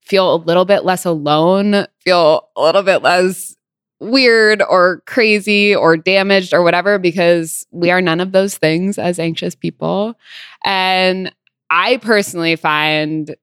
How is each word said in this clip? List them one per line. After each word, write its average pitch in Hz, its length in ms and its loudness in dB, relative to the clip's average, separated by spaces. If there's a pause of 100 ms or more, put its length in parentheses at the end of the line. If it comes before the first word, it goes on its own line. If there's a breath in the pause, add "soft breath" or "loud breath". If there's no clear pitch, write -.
feel 185 340 0
a - 20 0
little 170 280 0
bit 190 200 0
less 185 200 -2
alone, 175 800 0 (140)
feel 170 560 2
a 110 60 -2
little 170 200 2
bit 180 200 0
less 180 520 -2 (440)
weird 226 640 2
or 180 440 2
crazy 208 680 2
or 165 220 2
damaged 190 560 0
or 175 100 2
whatever, 175 360 0
because 170 760 0
we 175 180 -2
are 180 120 2
none 165 180 0
of 185 120 -6
those 190 260 0
things 175 400 -2
as 180 200 -4
anxious 165 360 -6
people. 185 600 -6 (500 loud breath)
And 185 720 -2 (360)
I 190 260 0
personally 196 600 -2
find 156 880 -2